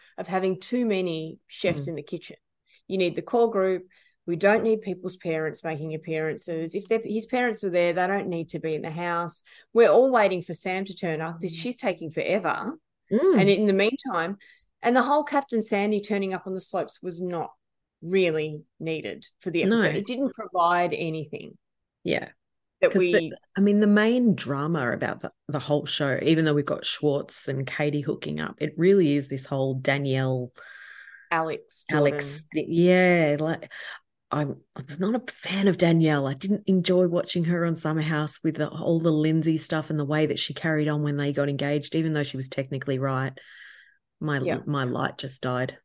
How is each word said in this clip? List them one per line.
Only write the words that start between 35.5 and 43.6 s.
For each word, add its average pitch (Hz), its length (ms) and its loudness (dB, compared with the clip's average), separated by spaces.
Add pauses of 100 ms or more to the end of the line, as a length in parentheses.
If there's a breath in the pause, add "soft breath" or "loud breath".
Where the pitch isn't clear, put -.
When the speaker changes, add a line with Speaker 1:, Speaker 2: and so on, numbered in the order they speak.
Speaker 2:
of 180 80 4
Danielle. 160 500 4
I 135 80 -4
didn't 202 320 -2
enjoy 185 400 4
watching 175 380 -2
her 170 200 0
on 165 120 0
Summer 156 240 -2
House 151 420 -2
with 160 140 0
the, 151 120 -2
all 165 300 0
the 165 120 2
Lindsay 156 460 2
stuff 156 320 -4
and 156 100 -2
the 143 60 -2
way 151 220 2
that - 100 -4
she - 160 -4
carried 151 360 0
on 147 120 0
when 147 160 -2
they 143 160 0
got 143 160 0
engaged, 143 460 -2
even 160 180 0
though 147 100 0
she 135 140 -6
was 131 120 -6
technically 135 500 -4
right. 135 320 -2 (880 loud breath)